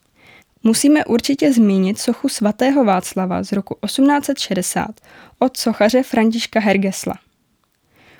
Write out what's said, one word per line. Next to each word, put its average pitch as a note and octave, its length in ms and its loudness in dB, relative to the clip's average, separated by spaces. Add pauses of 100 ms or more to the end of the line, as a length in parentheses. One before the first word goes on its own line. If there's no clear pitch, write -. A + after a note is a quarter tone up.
(640)
Musíme C#4+ 420 4
určitě C#4 480 0
zmínit G3 460 2
sochu - 300 -4
svatého C4 560 0
Václava F#3 580 -2
z G3 100 -6
roku G3+ 280 -4
osmnáct C#4 440 0
set C4+ 140 -4
šedesát - 640 -6 (380)
od C4 180 -2
sochaře A3+ 460 0
Františka A3+ 580 -2
Hergesla. G3 540 -2 (1040)